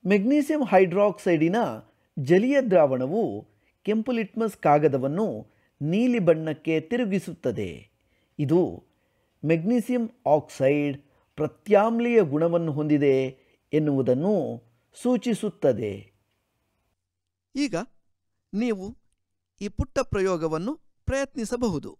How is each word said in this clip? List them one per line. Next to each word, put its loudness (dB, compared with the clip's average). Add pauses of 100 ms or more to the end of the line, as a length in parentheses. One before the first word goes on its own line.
ಮೆಗ್ನೀಷಿಯಂ 2
ಹೈಡ್ರಾಕ್ಸೈಡಿನ 2 (600)
ಜಲೀಯ 4
ದ್ರಾವಣವು 2 (640)
ಕೆಂಪು -2
ಲಿಟ್ಮಸ್ -4
ಕಾಗದವನ್ನು 2 (540)
ನೀಲಿ 0
ಬಣ್ಣಕ್ಕೆ 0
ತಿರುಗಿಸುತ್ತದೆ. -4 (680)
ಇದು 2 (840)
ಮೆಗ್ನೀಷಿಯಂ 0 (240)
ಆಕ್ಸೈಡ್ 0 (400)
ಪ್ರತ್ಯಾಮ್ಲೀಯ 2
ಗುಣವನ್ನು 0
ಹೊಂದಿದೆ 2 (580)
ಎನ್ನುವುದನ್ನು 2 (640)
ಸೂಚಿಸುತ್ತದೆ. -2 (1600)
ಈಗ -2 (800)
ನೀವು -2 (760)
ಈ -8
ಪುಟ್ಟ -6
ಪ್ರಯೋಗವನ್ನು -2 (340)
ಪ್ರಯತ್ನಿಸಬಹುದು. -4